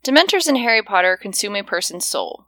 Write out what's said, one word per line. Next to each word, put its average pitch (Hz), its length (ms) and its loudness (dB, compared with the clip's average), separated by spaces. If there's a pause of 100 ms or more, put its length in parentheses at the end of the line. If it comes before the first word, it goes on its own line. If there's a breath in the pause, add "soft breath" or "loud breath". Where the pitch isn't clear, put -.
Dementors 330 420 4
in 285 100 2
Harry 233 260 2
Potter 185 340 2
consume 202 400 -6
a 202 60 -4
person's 175 420 -6
soul, - 440 -6